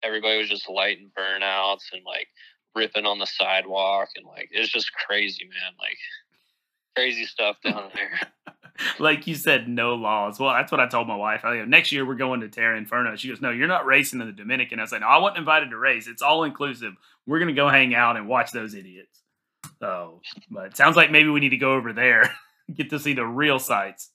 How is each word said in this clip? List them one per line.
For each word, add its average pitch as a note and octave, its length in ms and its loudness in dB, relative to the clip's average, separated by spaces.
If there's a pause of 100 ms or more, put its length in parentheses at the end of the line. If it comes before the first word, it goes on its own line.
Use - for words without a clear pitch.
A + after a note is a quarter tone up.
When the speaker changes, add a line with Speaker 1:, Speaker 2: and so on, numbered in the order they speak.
Speaker 1:
everybody A2 360 0
was G#2+ 100 -4
just G2+ 200 -6
lighting G2 480 -4
burnouts G2 720 -2
and, F#2 120 -16
like, F#2 240 -8 (460)
ripping G#2+ 320 -2
on G2+ 140 -2
the G2 80 -4
sidewalk, F#2+ 880 0
and, F#2 100 -16
like, F#2 260 -16
it's A2 200 -2
just A2 220 -2
crazy, G2+ 520 -4
man. F#2 340 -12
Like, - 180 -8 (960)
crazy B2+ 300 -2
stuff G#2 380 -4
down G#2 300 -6
there. - 320 -6
Speaker 2:
<laughs> - 40 -20 (720)
Like D3+ 260 2
you E3 100 -4
said, C3+ 340 2
no A#2+ 260 0
laws. G#2+ 420 0
Well, C3 160 0
that's C3 160 2
what C#3+ 120 2
I A#2+ 80 4
told A#2+ 180 0
my A2 80 -4
wife. G#2+ 300 -2
I A#2 140 0
go, A2 40 -8
"Next D3 300 2
year C#3 120 0
we're B2+ 100 -4
going B2+ 260 -2
to A2 80 -10
Terra A2+ 280 0
Inferno." A2+ 380 -2
She A#2+ 140 -10
goes, A#2 100 -12
"No, C3 100 -2
you're B2 200 0
not E3+ 160 0
racing C3+ 340 2
in A2+ 80 -6
the G#2 60 -12
Dominican." A2+ 480 -4
I A2+ 40 -4
said, A2 140 -6
"No, G#2+ 80 -2
I C3+ 100 8
wasn't D#3+ 200 2
invited D#3 320 2
to A#2 80 -10
race. A#2 320 0
It's A#2+ 120 -12
all D#3 220 4
inclusive. C3 480 -6 (340)
We're D3+ 140 0
gonna E3+ 140 0
go C#3+ 160 4
hang C3 260 4
out A#2 220 4
and G#2 100 -8
watch A#2+ 240 0
those A2 240 -8
idiots." F#2 460 -20 (580)
So, F2 400 -8 (320)
but G2 140 -10
it G2+ 100 -14
sounds D#3+ 220 6
like D#3 120 8
maybe D#3 200 6
we D3 100 2
need C#3 120 2
to C3 60 -2
go C3+ 180 2
over A#2 180 -2
there, A#2+ 420 4 (180)
<laughs> - 220 -16
get D3 140 -4
to D3 100 -4
see D3 140 -2
the B2+ 120 -2
real C3 340 2
sights. G2 560 -4